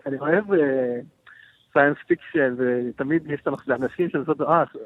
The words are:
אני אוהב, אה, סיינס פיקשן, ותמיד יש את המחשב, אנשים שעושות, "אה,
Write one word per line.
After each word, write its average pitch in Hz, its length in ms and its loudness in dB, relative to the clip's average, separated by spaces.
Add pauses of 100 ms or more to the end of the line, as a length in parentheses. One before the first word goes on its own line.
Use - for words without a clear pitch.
אני 135 140 -6
אוהב, 185 340 0
אה, 135 460 2 (720)
סיינס 143 240 4 (100)
פיקשן, 143 500 0
ותמיד 127 720 -2
יש 143 100 -4
את - 60 -8
המחשב, 135 240 -4
אנשים 131 380 -2
שעושות, 147 320 -4
"אה, 151 220 4 (220)